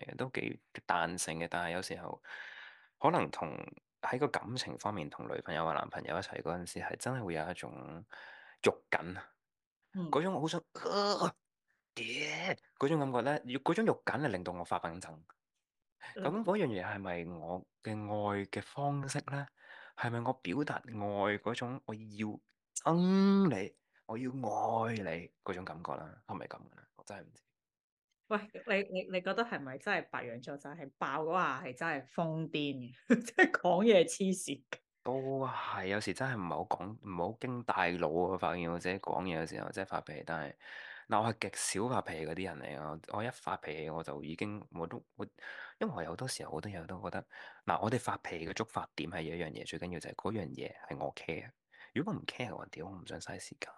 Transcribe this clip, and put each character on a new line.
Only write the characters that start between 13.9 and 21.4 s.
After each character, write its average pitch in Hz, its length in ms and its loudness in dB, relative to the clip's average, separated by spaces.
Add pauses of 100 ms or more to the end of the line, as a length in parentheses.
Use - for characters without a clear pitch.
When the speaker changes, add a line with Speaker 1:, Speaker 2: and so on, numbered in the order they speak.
Speaker 1:
緊 104 160 0
係 151 80 2
令 92 160 0
到 - 80 -2
我 87 100 -4
發 90 160 0
緊 87 220 -4
憎。 80 180 -14 (960)
Speaker 2:
嗯。 196 100 -6
Speaker 1:
咁 196 200 2
嗰 190 120 4
樣 196 100 4
嘢 101 180 0
係 104 160 -4
咪 87 240 -2
我 85 420 -6 (160)
嘅 107 100 -6
愛 104 540 0
嘅 101 160 -6
方 143 460 -2
式 143 100 -2 (140)
呢？ 139 140 -4 (500)
係 120 140 -2
咪 117 100 0
我 120 140 0
表 95 280 0
達 147 120 0 (120)
愛 104 520 2
嗰 113 160 0